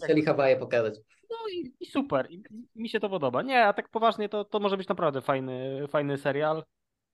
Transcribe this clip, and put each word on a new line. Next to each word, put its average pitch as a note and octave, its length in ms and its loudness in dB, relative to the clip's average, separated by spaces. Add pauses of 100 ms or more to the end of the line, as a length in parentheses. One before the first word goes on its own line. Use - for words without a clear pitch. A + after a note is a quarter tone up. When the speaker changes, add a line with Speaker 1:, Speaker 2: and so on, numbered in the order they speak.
Speaker 1:
tak. - 40 -8
Speaker 2:
chcieli D3+ 180 4
Hawaje C#3 340 4
pokazać. A#2 380 0 (360)
Speaker 1:
No A4+ 60 -8 (160)
i, E4 280 -8
i F4 60 -12
super, C#4 440 -2
i, F3+ 120 -16 (320)
i A3 80 -12
mi A3+ 60 -6
się A3 120 -2
to G#3 80 -2
podoba. D3 340 -2
Nie, B3+ 220 4
a G3+ 80 6
tak - 160 -8
poważnie A3 400 0
to, G#3 160 -4
to G#3 160 -4
może G3+ 160 0
być F#3+ 120 -6
naprawdę F#3 320 0
fajny, C3+ 680 -4
fajny C#3+ 300 0
serial, D3+ 460 -2 (500)